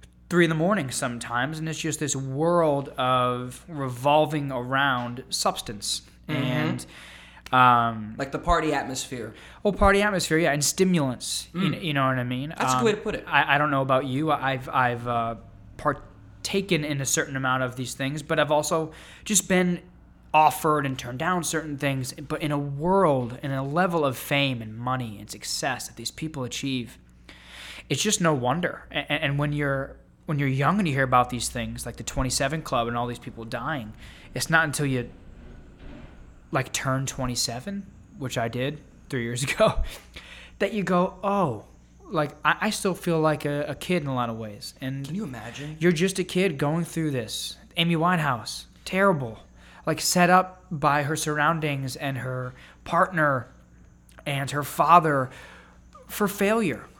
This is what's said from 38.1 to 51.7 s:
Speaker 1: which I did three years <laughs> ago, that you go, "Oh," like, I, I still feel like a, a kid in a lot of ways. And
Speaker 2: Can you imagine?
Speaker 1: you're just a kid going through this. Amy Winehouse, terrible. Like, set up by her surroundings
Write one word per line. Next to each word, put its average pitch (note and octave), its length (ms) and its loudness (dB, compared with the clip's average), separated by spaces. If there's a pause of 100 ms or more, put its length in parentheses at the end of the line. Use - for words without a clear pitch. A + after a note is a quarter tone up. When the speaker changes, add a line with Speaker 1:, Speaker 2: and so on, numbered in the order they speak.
Speaker 1:
which B2+ 200 -6
I A#2 100 0
did B2+ 320 -4 (280)
three B2+ 140 -2
years A#2 200 -4
<laughs> C3+ 60 0
ago, - 340 4 (760)
that G3 140 0
you G#3 100 0
go, F#3 400 2
"Oh," F#3 420 0 (400)
like, D#3+ 280 -2 (120)
I, D#3+ 180 4
I G#3 80 2
still G3 240 -2
feel E3+ 260 0
like D#3 240 2
a, D3 240 -2
a D3 60 -6
kid F3+ 280 -2
in C#3+ 60 -4
a C3+ 60 -2
lot B2 160 -2
of A2+ 60 -6
ways. G#2+ 440 -12
And C3+ 260 -6
Speaker 2:
Can D3 80 -8
you G#3 100 -6
imagine? C3 540 -10
Speaker 1:
you're F3 140 6
just F#3 260 0
a F#3 60 0
kid F3+ 340 0
going D#3 260 0
through D#3+ 260 -2
this. A#2 460 -6 (200)
Amy E3+ 200 4
Winehouse, D#3 680 0 (200)
terrible. E3 540 2 (480)
Like, D#3 140 0
set F3 300 4
up F#3 400 4
by D3 340 2
her D3+ 120 -2
surroundings D3+ 800 0